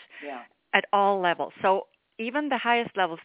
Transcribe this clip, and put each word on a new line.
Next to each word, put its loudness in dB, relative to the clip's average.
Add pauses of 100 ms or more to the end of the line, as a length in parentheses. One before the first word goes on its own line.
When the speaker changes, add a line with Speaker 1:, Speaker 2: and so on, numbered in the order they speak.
(220)
Speaker 1:
Yeah. -12 (320)
Speaker 2:
at 4
all 2
levels. 0
So 2 (300)
even -4
the -2
highest 0
levels, -2